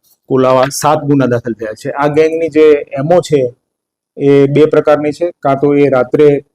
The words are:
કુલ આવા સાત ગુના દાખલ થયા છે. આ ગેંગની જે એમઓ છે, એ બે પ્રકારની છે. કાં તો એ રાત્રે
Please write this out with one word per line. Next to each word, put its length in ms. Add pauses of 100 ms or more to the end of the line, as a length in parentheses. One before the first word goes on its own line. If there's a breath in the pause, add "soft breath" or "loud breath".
(280)
કુલ 180
આવા 260
સાત 260
ગુના 280
દાખલ 260
થયા 200
છે. 180
આ 160
ગેંગની 420
જે 380 (120)
એમઓ 220
છે, 340 (640)
એ 300
બે 200
પ્રકારની 460
છે. 180
કાં 260
તો 180
એ 140
રાત્રે 560 (100)